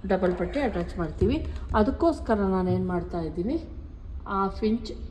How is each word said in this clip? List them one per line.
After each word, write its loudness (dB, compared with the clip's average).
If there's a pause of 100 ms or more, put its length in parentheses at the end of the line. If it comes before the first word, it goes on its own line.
ಡಬಲ್ 4
ಪಟ್ಟಿ -2
ಅಟ್ಯಾಚ್ 0
ಮಾಡ್ತೀವಿ. 2 (280)
ಅದಕ್ಕೋಸ್ಕರ 4
ನಾನೇನು 2
ಮಾಡ್ತಾ -2
ಇದ್ದೀನಿ, -2 (680)
ಹಾಫ್ -2
ಇಂಚ್ 0 (200)